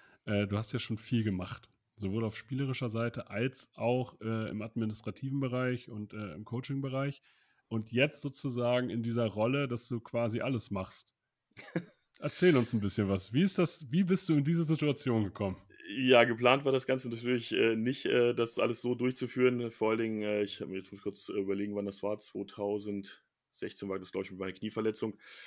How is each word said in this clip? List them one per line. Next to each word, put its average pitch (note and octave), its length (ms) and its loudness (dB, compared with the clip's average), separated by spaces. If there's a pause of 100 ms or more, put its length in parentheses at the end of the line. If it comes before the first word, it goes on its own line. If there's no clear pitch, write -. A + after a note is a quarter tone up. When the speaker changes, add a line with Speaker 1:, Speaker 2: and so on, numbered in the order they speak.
(260)
Speaker 1:
äh, G#2 200 2
du G2+ 120 0
hast A2 160 -4
ja A#2+ 60 -2
schon A2 200 -4
viel A#2 240 0
gemacht, F#2+ 460 -4 (260)
sowohl G#2 280 -4
auf G#2+ 140 -4
spielerischer C3 520 -4
Seite A#2 420 -4
als A#2+ 420 -4
auch, B2 480 0
äh, A2 280 -2
im G#2+ 120 -6
administrativen A2+ 800 -4
Bereich B2+ 500 -2
und, G#2+ 240 -10
äh, G#2 220 -10
im G#2+ 100 -12
Coaching-Bereich C3+ 760 -4 (440)
und A2 240 -4
jetzt C3+ 300 2
sozusagen B2 720 -2
in A#2 100 -2
dieser A#2 240 0
Rolle, A#2 420 0
dass A#2+ 200 -6
du A#2+ 120 -4
quasi A#2 420 -2
alles A#2+ 280 -2
machst. - 460 -8 (420)
<laughs> - 380 -8 (240)
Erzähl E3 360 4
uns A#2+ 160 4
ein A2+ 100 0
bisschen G2+ 280 0
was. G2 240 0
Wie C#3 80 4
ist G3 160 2
das, D#3 340 -2
wie F3+ 120 4
bist F#3 260 0
du D#3 60 4
in C#3+ 80 4
diese E3+ 200 2
Situation C#3+ 600 2
gekommen? F#2+ 340 -2 (400)
Speaker 2:
Ja, B2+ 280 10
geplant B2 380 6
war C#3 80 4
das C3 140 2
Ganze C3 240 0
natürlich, A#2 440 0
äh, A2+ 220 6
nicht, A#2 300 0
äh, A#2+ 300 4
das A#2 240 0
alles A#2 240 2
so B2 100 2
durchzuführen. B2 800 2
Vor A2 180 0
allen A2+ 100 2
Dingen, A2 220 -2
äh, G#2 220 2
ich - 180 -6
hab - 60 -8
mir, F#2+ 80 -6
jetzt F#2 160 -10
muss G2 80 -16
ich - 40 -14
kurz - 260 -6
überlegen, G2+ 440 -2
wann G2+ 140 -2
das G2 160 -8
war. G#2 160 -2
zweitausendsechzehn G2+ 1700 -8
war F#2+ 80 -2
das, F#2 140 -14
glaub G2 120 -2
ich, F#2+ 60 -14
mit F#2 100 -10
meiner F#2+ 140 -6
Knieverletzung. G#2+ 640 -4 (300)